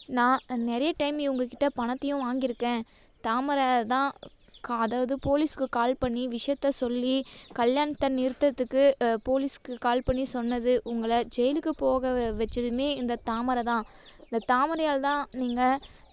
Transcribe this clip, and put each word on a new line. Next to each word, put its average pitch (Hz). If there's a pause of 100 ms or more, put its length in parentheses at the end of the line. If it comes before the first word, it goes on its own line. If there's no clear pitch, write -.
"நான் 247
நிறைய 240
டைம் 294
இவங்க 269
கிட்ட 285
பணத்தையும் 262
வாங்கியிருக்கேன். 240 (400)
தாமரை 254
தான் 262 (560)
கா-, 233
அதாவது 247
போலீஸ்க்கு 285
கால் 240
பண்ணி 247
விஷயத்த 269
சொல்லி, 254 (280)
கல்யாணத்தை 277
நிறுத்தத்துக்கு, 262
அ, 233 (120)
போலீஸ்க்கு 269
கால் 247
பண்ணி 262
சொன்னது, 247
உங்களை 233 (100)
ஜெயிலுக்கு 294
போக 262
வ-, 240
வச்சதுமே 240
இந்த 240
தாமரை 240
தான். 226 (380)
இந்த 233
தாமரையால் 294
தான் 277
நீங்க 254 (340)